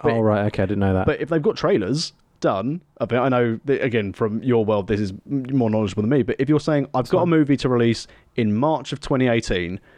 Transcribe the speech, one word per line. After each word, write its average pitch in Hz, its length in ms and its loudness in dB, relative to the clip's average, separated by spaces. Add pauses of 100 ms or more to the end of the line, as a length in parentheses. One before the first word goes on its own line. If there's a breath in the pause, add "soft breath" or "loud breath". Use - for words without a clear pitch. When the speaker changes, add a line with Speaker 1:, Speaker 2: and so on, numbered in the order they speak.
Speaker 1:
But 117 100 2
Speaker 2:
Oh, 117 80 0
right, 107 260 2
okay, 107 160 -2
I 98 40 2
didn't 101 140 -2
know 98 140 2
that. 95 120 0
Speaker 1:
But 151 140 -2
if 147 80 -4
they've 160 140 0
got - 140 0
trailers 147 560 -2 (280)
done 131 400 0 (180)
of 113 140 -4
it, 120 60 2
I 127 100 2
know, 120 380 2
that, 135 160 0
again, 110 320 0
from 107 280 -2
your 120 220 2
world, 101 240 0
this 104 120 0
is 98 120 -4 (180)
m-, 139 220 -4
more 127 180 2
knowledgeable 104 320 0
than 107 80 0
me, 135 120 2
but 110 160 -2
if 135 100 0
you're 151 120 2
saying, 143 240 0 (100)
"I've 127 100 0
Speaker 2:
That's - 60 -12
Speaker 1:
got 180 80 2
a - 40 2
Speaker 2:
fine. 175 80 0
Speaker 1:
movie 147 280 4
to 143 100 -2
release 117 380 2 (300 soft breath)
in 107 180 0
March 135 400 -2
of 139 60 -10
twenty 131 280 0
eighteen," 98 520 -2 (180 soft breath)